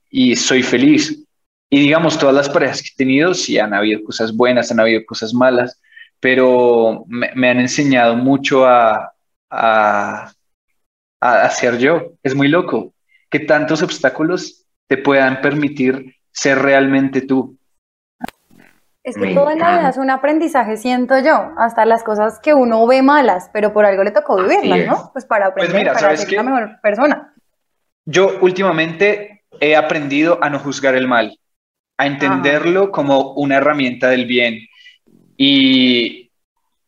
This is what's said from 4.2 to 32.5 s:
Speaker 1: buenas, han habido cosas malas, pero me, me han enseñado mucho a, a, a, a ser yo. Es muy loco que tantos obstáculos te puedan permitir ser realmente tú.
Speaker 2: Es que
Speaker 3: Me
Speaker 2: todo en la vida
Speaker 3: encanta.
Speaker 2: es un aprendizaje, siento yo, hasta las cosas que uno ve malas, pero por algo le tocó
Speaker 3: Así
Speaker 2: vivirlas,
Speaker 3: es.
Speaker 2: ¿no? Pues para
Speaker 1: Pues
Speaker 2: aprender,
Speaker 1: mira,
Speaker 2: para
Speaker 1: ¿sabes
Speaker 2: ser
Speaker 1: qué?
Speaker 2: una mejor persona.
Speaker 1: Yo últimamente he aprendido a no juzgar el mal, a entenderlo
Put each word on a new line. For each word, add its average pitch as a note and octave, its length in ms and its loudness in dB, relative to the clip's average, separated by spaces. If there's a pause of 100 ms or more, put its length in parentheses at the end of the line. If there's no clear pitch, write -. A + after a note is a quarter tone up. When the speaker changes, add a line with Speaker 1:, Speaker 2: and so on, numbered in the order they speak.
Speaker 1:
buenas, B2 360 0
han A#2 100 0
habido A2+ 240 0
cosas A2+ 280 -10
malas, B2 460 0 (400)
pero B2 880 2
me, A#2+ 280 -6
me B2+ 140 2
han B2 100 2
enseñado B2 560 2
mucho C3+ 500 2
a, A#2 460 2 (380)
a, G#2+ 840 -2 (880)
a, A#2+ 220 2
a B2 80 2
ser A#2+ 280 -2
yo. D3+ 360 0 (100)
Es C3 120 -2
muy C#3 120 0
loco D3 460 -2 (360)
que D3 120 -2
tantos D3+ 420 -2
obstáculos E3 840 -4 (220)
te C3 100 -2
puedan C3+ 440 0
permitir C#3 760 -2 (160)
ser C3+ 280 -2
realmente C3+ 640 2
tú. C3 360 -4 (1500)
Speaker 2:
Es B3 120 -12
que G#3 60 -8
Speaker 3:
Me C#4 140 -2
Speaker 2:
todo C#4+ 160 2
en D#4 80 -4
la E4 60 0
vida F4 80 2
Speaker 3:
encanta. D#4+ 160 2
Speaker 2:
es B3 80 -4
un C4+ 120 -2
aprendizaje, C4+ 680 0
siento B3 460 0
yo, B3+ 340 0
hasta A3+ 280 0
las A3+ 180 2
cosas G#3+ 380 -4
que D4+ 120 2
uno A#3 340 4
ve C4 160 4
malas, C4 500 2
pero G#3 200 -2
por G#3 120 4
algo G3 180 2
le G#3 80 -2
tocó A3+ 280 0
Speaker 3:
Así F#3+ 160 0
Speaker 2:
vivirlas, G3 240 2
Speaker 3:
es. - 80 -2
Speaker 2:
¿no? - 260 -4
Pues B3+ 120 -12
para G3 280 -2
Speaker 1:
Pues F#3+ 160 -4
Speaker 2:
aprender, G3 120 0
Speaker 1:
mira, E3+ 120 0
Speaker 2:
para A#3 120 -4
Speaker 1:
¿sabes D#3 160 0
Speaker 2:
ser G3+ 80 -8
Speaker 1:
qué? G3 100 -2
Speaker 2:
una A3 120 -2
mejor A#3 300 -6
persona. A3+ 520 -2 (720)
Speaker 1:
Yo F#3 360 2
últimamente F3+ 1000 -2 (160)
he D3+ 160 2
aprendido D3+ 680 0
a D3+ 60 0
no C#3 100 -6
juzgar C3+ 360 -2
el B2+ 120 -2
mal, A2+ 300 -2 (600)
a C#3 100 -2
entenderlo D3 760 0